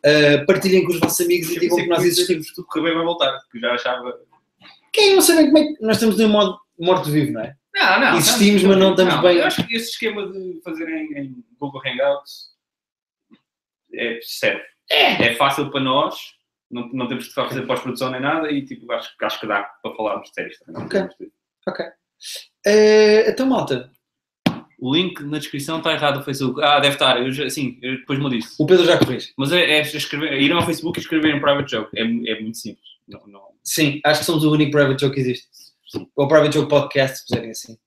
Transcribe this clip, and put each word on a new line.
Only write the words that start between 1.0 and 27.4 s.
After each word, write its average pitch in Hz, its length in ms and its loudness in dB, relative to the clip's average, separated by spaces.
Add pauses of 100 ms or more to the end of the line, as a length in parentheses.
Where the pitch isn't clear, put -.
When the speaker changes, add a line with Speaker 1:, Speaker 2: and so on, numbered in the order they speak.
Speaker 1:
vossos 160 240 0
amigos 170 260 0
e 175 40 -2
Speaker 2:
Eu 170 60 -4
Speaker 1:
digam 175 160 2
Speaker 2:
pensei - 80 -2
Speaker 1:
que 175 60 -4
nós 165 120 2
Speaker 2:
que 180 60 2
Speaker 1:
existimos. 175 440 -2
Speaker 2:
tudo 123 140 -16
correr 156 200 -6
bem 170 100 0
vai 165 80 -2
voltar, 147 340 -2
porque - 220 -18
já 123 140 -2
achava 123 440 -6 (760)
Speaker 1:
Quem 403 220 4
não 370 80 6
sabe 330 240 6
como 294 120 6
é 302 80 4
que - 160 -6
nós 220 140 2
estamos 208 240 2
em 220 60 4
modo 202 320 2 (200)
morto-vivo, 151 540 0
não 113 100 -6
é? 120 120 -12 (200)
Speaker 2:
Não, 233 260 2
não, 277 160 2
Speaker 1:
Existimos, 208 460 4
Speaker 2:
não, 196 80 6
Speaker 1:
mas 190 80 6
não 190 80 6
Speaker 2:
não, 190 60 6
Speaker 1:
estamos 180 240 4
Speaker 2:
não. - 60 0
Speaker 1:
bem. 180 140 6
Speaker 2:
Eu 180 100 4
acho - 200 0
que 233 100 -6
esse 226 140 -6
esquema 202 400 -6
de 185 340 -12
fazerem 160 540 -8
em 131 260 -12 (160)
Google 139 260 -10
Hangouts 139 680 -4 (1400)
é, 117 280 -6
serve. - 400 -6 (280)
Speaker 1:
É. 143 380 2
Speaker 2:
É - 60 -2
fácil 139 360 -2
para 139 100 -4
nós, 135 340 -2 (560)
não, 120 220 -10
não 123 160 -6
temos 120 200 -8
que - 60 -20
fazer 131 320 -6
pós-produção 127 440 -4
nem 131 100 -8
nada 151 300 -2
e, 139 140 -4
tipo, 120 280 -16
acho, 117 180 -8 (100)
acho - 200 -6
que 113 60 -10
dá 101 160 -2 (200)
para 110 120 -4
falarmos 101 340 -6
de - 60 -20
séries - 260 -12
também. - 240 -14
Speaker 1:
Ok. 190 160 -2 (680)
Ok. 175 160 -8 (840)
Eh, 214 640 6
então, 262 160 -2
malta. 143 440 -2 (880)
Speaker 2:
O 131 160 -4
link 175 280 -2
na 147 160 -8
descrição 147 400 -8
está 160 140 -2
errado 143 260 0
do - 60 -10
Facebook. 139 380 -4
Ah, 147 180 4
deve 139 140 2
estar. 127 260 2
Eu 131 120 -2
já, 135 160 -4